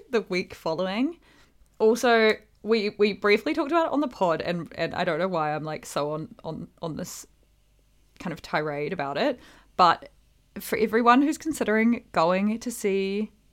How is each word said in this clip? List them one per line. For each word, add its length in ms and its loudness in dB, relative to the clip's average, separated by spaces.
the 120 0
week 340 -4
following. 640 -4
Also, 540 4
we, 340 0
we 160 4
briefly 400 2
talked 180 -2
about 140 2
it 60 -4
on 100 0
the 60 0
pod, 340 0
and, 340 -6
and 200 -4
I 80 -2
don't 160 -2
know 80 0
why 260 -2
I'm, 100 -6
like, 220 -10
so 280 -4
on, 160 -8
on, 240 -10
on 140 -8
this 320 -12
kind 140 -8
of 80 -14
tirade 500 -4
about 280 -4
it, 200 -2
but 340 4
for 200 -6
everyone 420 6
who's 160 2
considering 720 0
going 460 2
to 140 -8
see 600 -2